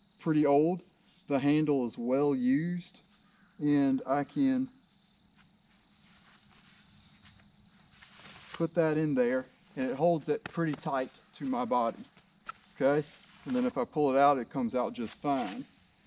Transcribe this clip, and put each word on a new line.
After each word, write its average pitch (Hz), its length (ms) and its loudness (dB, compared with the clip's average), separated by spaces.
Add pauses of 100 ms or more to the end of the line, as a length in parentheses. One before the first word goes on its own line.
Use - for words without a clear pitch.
(200)
pretty 151 260 2
old. 156 360 2 (460)
The 139 120 0
handle 143 480 2
is 113 100 -10
well 135 380 0
used, 156 640 -2 (600)
and 143 460 2
I 143 180 0
can 131 460 0 (3750)
put 165 220 -2
that 156 220 2
in 151 180 0
there, 127 320 0 (300)
and 131 120 -2
it - 60 -4
holds 156 340 0
it - 140 -2
pretty 165 300 -4
tight 135 360 -4 (280)
to 143 80 -8
my 123 200 -2
body, 117 380 -2 (720)
okay? 143 280 2 (420)
And 131 100 -4
then 127 100 0
if 123 140 -4
I 123 40 0
pull 143 320 0
it 135 40 4
out, 143 180 6
it 117 140 -8
comes 120 240 -4
out 120 180 -2
just 113 260 -8
fine. 135 460 -4 (420)